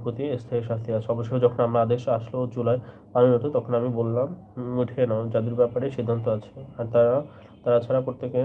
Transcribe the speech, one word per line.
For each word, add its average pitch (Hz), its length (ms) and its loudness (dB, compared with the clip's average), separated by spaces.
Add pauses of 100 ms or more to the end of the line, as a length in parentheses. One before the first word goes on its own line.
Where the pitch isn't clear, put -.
প্রতি 127 340 -4
স্থায়ী 120 240 -4
শাস্তি 113 320 -4
আছে। 110 180 -2
অবশেষে 117 280 -2
যখন 120 240 4
আমরা 117 180 4
আদেশ 120 260 0
আসলো 120 400 -2
জুলাই 120 300 0 (360)
আইনত, 123 320 6
তখন 123 280 -2
আমি 120 160 0
বললাম, 117 380 0 (280)
"উম, 123 240 -4
উঠিয়ে 123 280 0
নাও, 113 220 -2
যাদের 113 260 -2
ব্যাপারে 123 360 0
সিদ্ধান্ত 117 360 -2
আছে।" 113 380 -6 (120)
আর 117 140 -4
তারা, 120 240 6 (440)
তারা 120 200 2
ছাড়া 131 220 0
প্রত্যেকে 127 440 -4